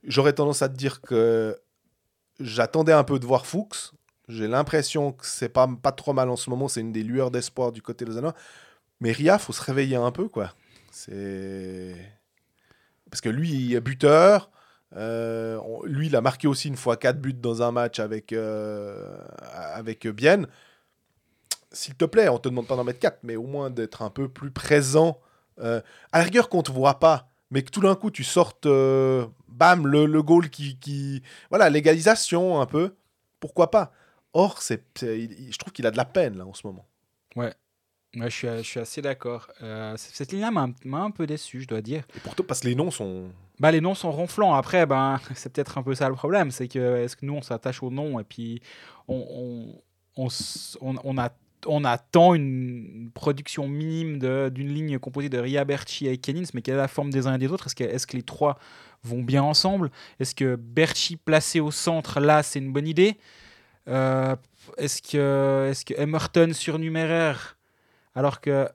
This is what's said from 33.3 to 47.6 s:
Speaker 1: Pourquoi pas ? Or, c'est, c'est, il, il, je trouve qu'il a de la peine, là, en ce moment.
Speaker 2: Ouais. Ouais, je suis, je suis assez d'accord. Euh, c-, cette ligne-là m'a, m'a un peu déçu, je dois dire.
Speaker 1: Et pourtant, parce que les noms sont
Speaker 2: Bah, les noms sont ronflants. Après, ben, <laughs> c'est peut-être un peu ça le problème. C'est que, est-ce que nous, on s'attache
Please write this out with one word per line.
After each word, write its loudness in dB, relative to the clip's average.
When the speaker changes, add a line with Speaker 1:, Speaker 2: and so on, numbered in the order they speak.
Speaker 1:
Pourquoi 2
pas ? 4
Or, 4
c'est, -4
c'est, -6
il, -8
il, -14
je -10
trouve -14
qu'il -6
a 4
de -4
la 0
peine, 0
là, -14
en -18
ce -18
moment. -14
Speaker 2:
Ouais. -6
Ouais, -6
je -10
suis, -8
je -6
suis -8
assez -10
d'accord. -8
Euh, -10
c-, -16
cette -10
ligne-là -4
m'a, 0
m'a -6
un -4
peu -6
déçu, -10
je -14
dois -4
dire. -8
Speaker 1:
Et -16
pourtant, -8
parce -6
que -2
les 0
noms 0
sont -10
Speaker 2:
Bah, 6
les 4
noms 0
sont -4
ronflants. 2
Après, 4
ben, 2
<laughs> -12
c'est -14
peut-être -4
un -6
peu -2
ça 0
le -2
problème. 0
C'est -8
que, 0
est-ce -6
que -14
nous, -6
on -10
s'attache -6